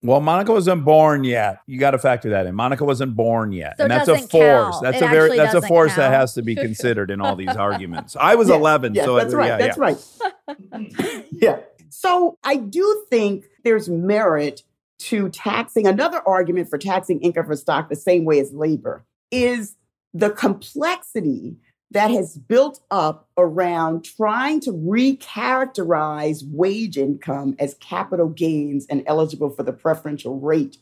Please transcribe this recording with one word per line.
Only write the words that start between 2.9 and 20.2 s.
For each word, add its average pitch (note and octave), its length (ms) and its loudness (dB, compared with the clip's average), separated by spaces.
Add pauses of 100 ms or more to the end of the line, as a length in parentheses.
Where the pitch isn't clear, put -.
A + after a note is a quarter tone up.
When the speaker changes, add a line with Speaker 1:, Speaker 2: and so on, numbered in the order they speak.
Speaker 1:
born A2+ 340 0
yet. E2 280 -8
Speaker 2:
So D4+ 60 0
Speaker 1:
And A#2+ 80 2
Speaker 2:
it B2 40 2
Speaker 1:
that's C#4+ 120 2
a E3 40 6
Speaker 2:
doesn't C#3 180 0
Speaker 1:
force. D3+ 460 6
Speaker 2:
count. D#3+ 80 -6
Speaker 1:
That's D#3+ 140 0
Speaker 2:
It B3+ 40 2
Speaker 1:
a A#3+ 60 2
very, D#3+ 160 6
Speaker 2:
actually D#3 140 4
Speaker 1:
that's D#3 160 4
a - 20 6
Speaker 2:
doesn't F3 120 2
Speaker 1:
force E3 280 6
that D3+ 140 2
Speaker 2:
count. C3 40 4
Speaker 1:
has C3 200 2
to B2 80 -6
be A2+ 140 -4
Speaker 2:
<laughs> - 120 -4
Speaker 1:
considered G#2+ 420 -2
in G2 100 -6
all F2+ 140 -2
these F#2 220 -8
arguments. G2 640 -6
I E3+ 180 4
was A3+ 120 4
Speaker 3:
Yes, F3 80 6
Speaker 1:
eleven, D3+ 380 2
Speaker 3:
yes, F#3+ 100 2
Speaker 1:
so B2+ 120 2
Speaker 3:
that's A#2 160 2
Speaker 1:
it, - 40 0
Speaker 3:
right, - 120 2
Speaker 1:
yeah, - 100 0
Speaker 3:
that's - 180 0
Speaker 1:
yeah. - 60 -2 (920)
Speaker 3:
right. A3+ 520 -8
<laughs> - 40 -14
Yeah. - 260 0 (320)
So F4+ 540 0
I C#4 120 0
do F4 540 -2
think G3+ 360 -2 (180)
there's A3 240 0
merit F3 760 -2 (380)
to G3+ 300 -4
taxing. A3 580 -4
Another C#4+ 360 0
argument F3+ 440 0
for D3 100 -6
taxing F#3 420 -4
income E3+ 260 -2
from D3+ 100 -4
stock D3+ 320 -4
the - 80 -6
same F3+ 280 2
way D#3 140 4
as C#3 140 -2
labor D#3 520 -4 (280)
is A#3+ 420 -2 (400)
the G#3 160 0